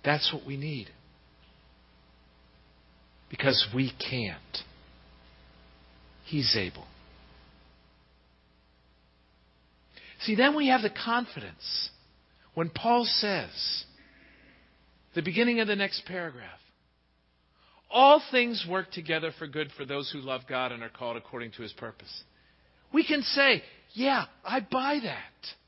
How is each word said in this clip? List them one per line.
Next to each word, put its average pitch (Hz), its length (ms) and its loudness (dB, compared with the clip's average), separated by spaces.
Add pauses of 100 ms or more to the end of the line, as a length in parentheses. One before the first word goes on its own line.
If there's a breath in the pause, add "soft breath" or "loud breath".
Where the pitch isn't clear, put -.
That's 147 280 2
what 156 140 -8
we 139 100 -8
need. 139 320 -8 (2500)
Because - 440 2
we 131 240 0
can't. 104 400 -4 (1900)
He's 139 320 0
able. 95 280 -4 (3250 loud breath)
See, 220 140 0
then 269 220 6
we 294 120 2
have 254 140 6
the 208 80 0
confidence 220 1000 -6 (640 soft breath)
when 165 160 0
Paul 240 340 2
says, - 800 -2 (1300 soft breath)
the 170 80 0
beginning 226 380 2
of 220 60 2
the 208 100 0
next 196 300 -2
paragraph, 165 540 -10 (1300 soft breath)
"All 277 300 10 (100)
things 240 360 2
work 180 260 -2
together 160 400 -4
for 160 140 -12
good 147 260 -6
for - 120 -12
those 139 260 -6
who 151 100 -10
love 131 280 -6
God 127 240 -2
and 117 100 -10
are 113 60 -10
called 117 280 -8
according 117 360 -10
to 120 100 -14
his 107 100 -10
purpose." - 520 -14 (680 soft breath)
We 302 120 4
can 294 180 0
say, 269 420 4 (280)
"Yeah, 254 340 0 (180)
I 247 160 -2
buy 262 400 -2
that." - 540 -10 (140)